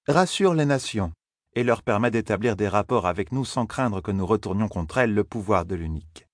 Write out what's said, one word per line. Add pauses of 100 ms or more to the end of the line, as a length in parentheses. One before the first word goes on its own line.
rassure
les
nations (420)
et
leur
permet
d'établir
des
rapports
avec
nous
sans
craindre
que
nous
retournions
contre
elles
le
pouvoir
de
l'unique.